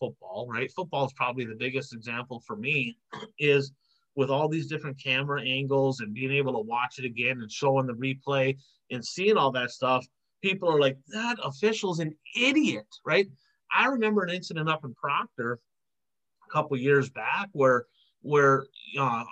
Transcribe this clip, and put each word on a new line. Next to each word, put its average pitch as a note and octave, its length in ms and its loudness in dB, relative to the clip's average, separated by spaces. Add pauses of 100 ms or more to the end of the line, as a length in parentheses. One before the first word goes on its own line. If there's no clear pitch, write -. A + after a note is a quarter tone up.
football, B2 500 -8
right? A#2+ 240 -2
Football D3+ 300 -2
is B2+ 80 -2
probably B2 320 -4
the A2+ 100 -10
biggest B2+ 380 -6
example A#2+ 540 -8
for A2 100 -8
me, B2 400 -4 (160)
<clears throat> - 260 -14
is C#3 340 2 (440)
with C3 140 2
all D3 180 2
these D3+ 180 -2
different D3+ 320 -8
camera C#3 440 -2
angles C3+ 580 0
and G#2+ 140 -8
being C3 180 -4
able C3+ 220 0
to A#2 60 -2
watch A#2+ 380 -4
it C3 60 -6
again B2 380 -4
and G#2+ 100 -12
showing C3+ 340 2
the B2 60 -4
replay C3+ 640 -2 (340)
and B2 140 -6
seeing G3+ 320 2
all C#3 160 4
that B2 180 -2
stuff, B2+ 360 0 (360)
people F#3+ 280 0
are D3+ 100 4
like, C3+ 160 4 (120)
"That A#3 360 -4
official's F3+ 560 0
an D#3 160 -4 (180)
idiot," A#3+ 520 2 (180)
right? F3+ 220 4 (440)
I G#3 180 4
remember A3 340 2
an F3 80 -2
incident E3+ 400 -2
up D#3 160 0
in A#2 80 -12
Proctor C#3 680 -4 (880)
a - 40 -20
couple D3 260 0
years C#3 320 4
back D3+ 420 -4
where, C3 320 4 (380)
where, C#3 440 6 (320)
uh, A#2+ 340 0